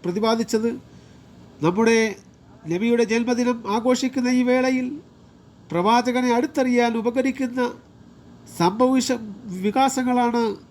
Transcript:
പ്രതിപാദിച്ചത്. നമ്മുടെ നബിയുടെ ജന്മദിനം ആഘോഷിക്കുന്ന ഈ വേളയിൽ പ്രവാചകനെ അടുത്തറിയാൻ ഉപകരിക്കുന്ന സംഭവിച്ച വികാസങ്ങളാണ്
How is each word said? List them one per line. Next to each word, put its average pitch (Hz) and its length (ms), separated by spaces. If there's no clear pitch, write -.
പ്രതിപാദിച്ചത്. 226 640
നമ്മുടെ 226 340
നബിയുടെ 233 320
ജന്മദിനം 233 540
ആഘോഷിക്കുന്ന 254 540
ഈ 254 140
വേളയിൽ 254 440
പ്രവാചകനെ 233 680
അടുത്തറിയാൻ 247 600
ഉപകരിക്കുന്ന 247 640
സംഭവിച്ച 247 540
വികാസങ്ങളാണ് 247 760